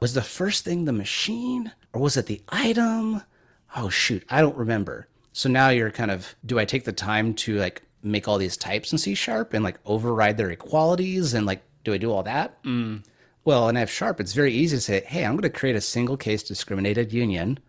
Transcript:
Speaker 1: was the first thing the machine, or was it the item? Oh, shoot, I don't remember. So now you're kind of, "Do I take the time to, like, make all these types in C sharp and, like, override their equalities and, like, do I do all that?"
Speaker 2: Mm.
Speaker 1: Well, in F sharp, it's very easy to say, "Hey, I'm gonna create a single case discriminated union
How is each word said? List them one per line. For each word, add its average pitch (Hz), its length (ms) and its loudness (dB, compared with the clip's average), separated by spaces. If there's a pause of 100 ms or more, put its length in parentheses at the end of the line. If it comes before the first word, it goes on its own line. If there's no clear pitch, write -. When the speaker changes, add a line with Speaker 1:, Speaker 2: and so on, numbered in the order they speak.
Speaker 1:
was 123 140 -2
the 127 80 0
first - 420 -2
thing 175 200 -2
the 143 80 0
machine, 226 800 -4 (200)
or 113 80 -4
was 139 160 2
it 123 100 -2
the 104 140 -6 (100)
item? 226 720 0 (520)
Oh, 110 140 -4
shoot, - 420 0
I 139 100 4
don't 147 160 4
remember. 113 520 -4 (240)
So - 160 -2
now 131 220 6
you're 117 200 4
kind 110 200 2
of, 92 240 -6 (100)
"Do 117 140 0
I 107 60 4
take 127 200 -2
the 110 80 -4
time 107 420 0
to, 107 240 -2
like, 92 240 -2 (200)
make 104 260 0
all 104 100 4
these 92 180 0
types - 360 -4
in 156 60 2
C 196 160 0
sharp 226 380 -4
and, 107 120 0
like, - 200 -4
override 107 520 2
their 101 140 0
equalities 170 840 0
and, 110 100 2
like, 95 180 -2 (220)
do 110 80 0
I 98 60 0
do 113 120 -2
all 98 120 0
that?" 131 400 -4
Speaker 2:
Mm. 113 400 -4 (420)
Speaker 1:
Well, 123 240 4
in 117 80 2
F 117 140 0
sharp, 202 300 -4
it's 95 120 -4
very 135 200 2
easy 147 240 2
to 117 40 0
say, 98 260 0
"Hey, 170 180 -2
I'm 110 120 0
gonna 190 140 0
create 127 260 0
a 104 40 2
single 123 360 -2
case 107 260 -2
discriminated 104 680 -2
union 110 460 0 (100)